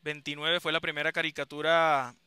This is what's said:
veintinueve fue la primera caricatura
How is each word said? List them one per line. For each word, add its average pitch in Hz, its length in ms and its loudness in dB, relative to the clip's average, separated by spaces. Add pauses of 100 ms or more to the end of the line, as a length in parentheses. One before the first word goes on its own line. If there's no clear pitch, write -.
veintinueve 151 600 -2
fue 156 100 -2
la 165 80 2
primera 156 320 -2
caricatura 151 1040 0 (120)